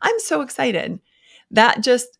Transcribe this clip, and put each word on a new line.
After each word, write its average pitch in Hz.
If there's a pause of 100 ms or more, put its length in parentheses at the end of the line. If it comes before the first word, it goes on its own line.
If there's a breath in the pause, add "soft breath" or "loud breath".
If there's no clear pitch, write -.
I'm 453
so 311
excited. 247 (520 soft breath)
That 220
just 247